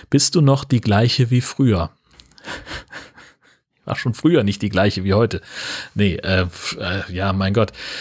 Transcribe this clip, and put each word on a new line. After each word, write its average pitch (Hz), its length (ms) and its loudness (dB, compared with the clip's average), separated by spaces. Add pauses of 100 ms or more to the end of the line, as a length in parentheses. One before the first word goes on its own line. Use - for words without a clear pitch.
Bist - 260 2
du 170 60 4
noch 139 220 4
die 120 180 0
gleiche 113 480 2
wie 123 120 4
früher? 104 540 0
<laughs> - 60 -20 (1800)
War - 120 -6
schon 123 160 -4
früher 156 300 2
nicht 101 180 -2
die 107 80 -2
gleiche 98 340 0
wie 95 100 0
heute. 107 280 2 (520)
Nee, 98 220 0
äh, 92 320 0
pf, - 300 -10
äh, 92 340 -6
ja, 92 220 -2
mein 98 200 0
Gott. 110 200 2 (280)